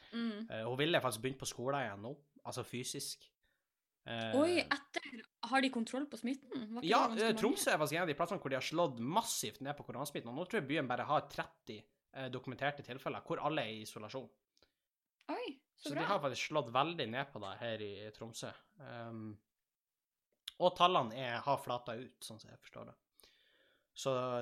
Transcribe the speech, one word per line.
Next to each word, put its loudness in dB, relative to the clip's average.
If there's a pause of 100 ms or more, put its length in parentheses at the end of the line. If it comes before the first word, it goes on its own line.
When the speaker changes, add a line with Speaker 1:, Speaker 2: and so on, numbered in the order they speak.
(120)
Speaker 1:
Mm. -4
Speaker 2:
Eh, -4
hun 0
ville 4
faktisk 0
begynt -2
på -6
skolen 0
igjen -4
nå, -6 (340)
altså -4
fysisk. -6 (800)
Eh, -2
Speaker 1:
Oi, 4
etter, -4 (280)
har 6
de 4
kontroll -2
på -8
smitten? -4 (240)
Var -6
ikke 2
Speaker 2:
Ja, 8
Speaker 1:
det -2
ganske 6
Speaker 2:
eh, 4
Tromsø 4
Speaker 1:
mange? 6
Speaker 2:
er 4
faktisk 2
en 2
av 2
de 0
plassene 0
hvor -4
de 4
har -2
slått 2
massivt 0
ned -2
på -12
koronasmitten, -6
og -6
nå -2
tror 0
jeg -4
byen 2
bare 0
har 6
tretti, -8 (340)
eh, -6
dokumenterte -2
tilfeller, -4
hvor -2
alle 2
er -4
i -8
isolasjon. -8 (1000)
Speaker 1:
Oi, -4 (200)
så -8
Speaker 2:
Så -2
Speaker 1:
bra. 2
Speaker 2:
de 2
har 4
faktisk 0
slått 2
veldig 2
ned -2
på -10
det -6
her -4
i -8
Tromsø. -10 (300)
Ehm, -8 (1300)
og 6
tallene 6
er, -2
har 2
flatet -6
ut, -18
sånn -12
som -18
jeg -20
forstår -14
det. -20 (1040)
Så 0 (300)